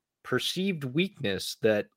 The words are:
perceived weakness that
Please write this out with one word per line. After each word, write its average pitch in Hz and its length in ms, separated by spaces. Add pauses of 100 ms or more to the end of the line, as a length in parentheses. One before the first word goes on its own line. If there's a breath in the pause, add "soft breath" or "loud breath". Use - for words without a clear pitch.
(240)
perceived 175 640
weakness 127 760
that 104 360